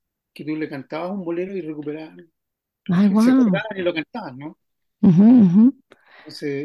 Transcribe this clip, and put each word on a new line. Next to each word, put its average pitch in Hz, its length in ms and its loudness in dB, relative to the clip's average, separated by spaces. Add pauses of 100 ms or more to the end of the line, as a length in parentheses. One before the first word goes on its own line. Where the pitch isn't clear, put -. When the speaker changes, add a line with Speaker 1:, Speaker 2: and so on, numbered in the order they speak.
(340)
Speaker 1:
que - 100 -18
tú 151 120 -10
le 156 120 -8
cantabas 151 440 -12
un 196 120 -10
bolero 180 320 -8
y 180 60 -10
recuperaban, 156 680 -14 (600)
Speaker 2:
Ay, 190 260 2
Speaker 1:
se 233 160 2
Speaker 2:
guau. - 0 -
Speaker 1:
acordaban 214 460 0
y 190 40 -6
lo 175 120 -4
cantaban, 160 440 -12
¿no? 151 200 -16 (480)
Speaker 2:
Ujú, 185 180 6 (180)
ujú. 190 220 6 (580)
Speaker 1:
Entonces, 151 260 -12 (160)